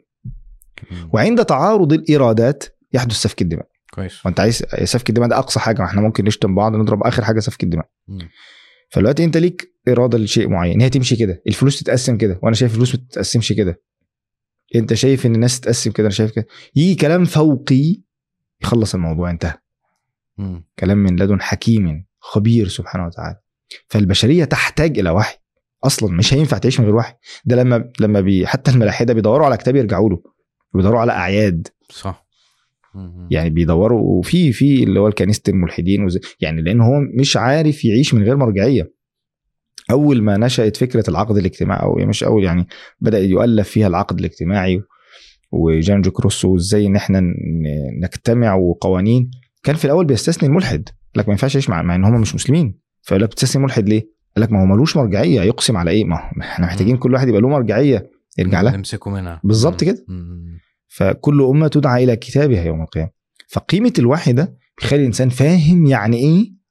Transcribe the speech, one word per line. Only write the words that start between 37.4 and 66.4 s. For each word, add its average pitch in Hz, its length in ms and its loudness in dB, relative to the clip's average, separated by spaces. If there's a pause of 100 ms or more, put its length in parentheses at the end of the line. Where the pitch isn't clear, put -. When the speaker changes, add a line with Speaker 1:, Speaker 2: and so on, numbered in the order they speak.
Speaker 2:
يعيش 113 280 2
من 107 100 4
غير 123 140 2
مرجعية. 113 560 0 (1000)
أول 139 300 4
ما 104 160 2
نشأت 113 400 0
فكرة 120 320 0
العقد 101 280 0
الاجتماعي، 92 460 -2
أو - 120 0
مش 98 280 -2
أول، 107 200 2
يعني 87 240 0 (340)
بدأ 110 180 0
يؤلف 98 500 2
فيها 107 180 2
العقد 90 320 -2
الاجتماعي 92 640 -2 (720)
وجان 82 500 2
جاك 92 180 -2
روسو، 95 340 0
وإزاي 101 320 0
إن 98 100 2
إحنا 95 240 0
ن-، 90 140 0 (720)
نجتمع 117 500 -2
وقوانين، 95 800 0 (320)
كان 143 120 0
في 160 100 -4
الأول 160 200 2
بيستثني 143 440 0
الملحد، 156 400 -2
قال - 40 -20 (220)
لك: 107 120 -2
"ما 104 60 0
ينفعش 131 220 -2
يعيش 135 140 -2
مع، 82 120 -2
مع 87 140 0
إن 92 80 0
هم 113 180 4
مش 104 140 -2
مسلمين". 135 440 0 (220)
فيقول 98 220 0
لك: 110 60 -2
"بتستثني 135 300 -2
الملحد 123 300 0
ليه؟" 107 200 0 (260)
قال 104 80 2
لك: 110 80 0
"ما 101 100 4
هو 95 40 4
ملوش 113 320 2
مرجعية 117 440 2
يقسم 110 360 0
على 85 140 -2
إيه؟ 107 140 2
ما 85 100 -2
هو - 260 -8
إحنا - 240 -4
محتاجين 95 300 0
Speaker 1:
مم. 123 60 0
Speaker 2:
كل 127 120 0
واحد 131 140 0
يبقى 104 140 2
له 127 80 2
مرجعية 127 600 0 (280)
يرجع 92 240 0
لها". 107 160 0
Speaker 1:
نمسكه 101 340 -10
منها. 90 320 -10
Speaker 2:
بالظبط 113 400 0
Speaker 1:
مم. 160 80 0
Speaker 2:
كده. - 160 -8
Speaker 1:
مم. 87 520 -14 (280)
Speaker 2:
"فكل 139 540 0
أمة 143 260 4
تدعى 139 360 2
إلى 123 120 2
كتابها 123 480 0
يوم 80 180 -4
القيامة". 80 280 -6 (380)
فقيمة - 520 -2
الوحي 127 340 2
ده 147 240 -2 (240)
بيخلي 143 180 0
الإنسان 127 300 0
فاهم 160 560 4
يعني 117 320 2
إيه 160 360 2 (180)